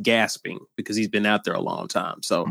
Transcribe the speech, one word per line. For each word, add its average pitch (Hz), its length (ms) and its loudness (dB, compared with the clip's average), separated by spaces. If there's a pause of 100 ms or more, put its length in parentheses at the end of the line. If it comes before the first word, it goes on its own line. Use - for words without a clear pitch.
gasping, 110 580 2 (160)
because 104 180 -4
he's 107 140 2
been 104 180 2
out 104 160 4
there 95 120 -2
a 92 60 0
long - 280 -4
time. - 340 -4
So 87 280 0